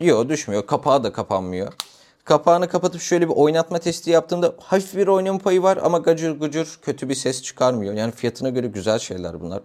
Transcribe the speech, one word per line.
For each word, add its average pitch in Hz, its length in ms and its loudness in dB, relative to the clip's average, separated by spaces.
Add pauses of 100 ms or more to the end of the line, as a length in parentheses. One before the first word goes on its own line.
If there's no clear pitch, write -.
Yok, 131 280 4
düşmüyor. 107 380 -4
Kapağı 139 380 2
da 101 80 -4
kapanmıyor. 92 600 -4 (520)
Kapağını 170 440 4
kapatıp 175 320 -2
şöyle 170 280 2
bir 160 60 0
oynatma 165 440 2
testi 170 320 -4
yaptığımda 165 480 2
hafif 196 380 -2
bir 196 100 2
oynama 190 320 2
payı 185 240 2
var 190 200 4
ama 175 160 2
gacır 160 420 0
gucur 156 420 -6
kötü 135 260 -6
bir 135 60 -2
ses 131 280 -4
çıkarmıyor. 113 520 -2
Yani 110 180 -4
fiyatına 123 360 -4
göre 123 180 -2
güzel 107 320 -2
şeyler 87 420 -8
bunlar. 87 240 -10